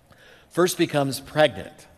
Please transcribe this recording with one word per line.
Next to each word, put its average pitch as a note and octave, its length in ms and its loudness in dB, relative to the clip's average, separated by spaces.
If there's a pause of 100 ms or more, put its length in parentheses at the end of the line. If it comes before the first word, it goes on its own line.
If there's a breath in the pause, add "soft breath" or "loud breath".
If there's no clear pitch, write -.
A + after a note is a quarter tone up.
(500 soft breath)
first F3 280 0
becomes C#3+ 420 0
pregnant C3+ 680 -2 (100)